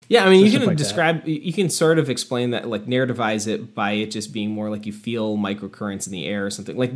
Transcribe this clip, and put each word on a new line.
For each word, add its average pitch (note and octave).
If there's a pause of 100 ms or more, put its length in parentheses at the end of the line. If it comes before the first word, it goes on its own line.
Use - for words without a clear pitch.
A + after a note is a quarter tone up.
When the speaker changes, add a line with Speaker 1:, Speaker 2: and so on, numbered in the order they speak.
Speaker 1:
Yeah, G#3+
I F#3+
mean, F#3+
Speaker 2:
So -
Speaker 1:
you G#3+
Speaker 2:
stuff A3
Speaker 1:
can A#3+
Speaker 2:
like E3+
that. C#3+
Speaker 1:
describe, E3
you D#3
can F#3
sort D#3+
of C3+
explain B2
that, A#2
like, G#2+
narrativize A#2+
it -
by G#2
it G#2+
just G#2+
being G#2+
more G#2+
like G#2+
you G#2
feel A2
microcurrents G2+
in F#2+
the E2+
air G2+
or G2+
something. -
Like, B2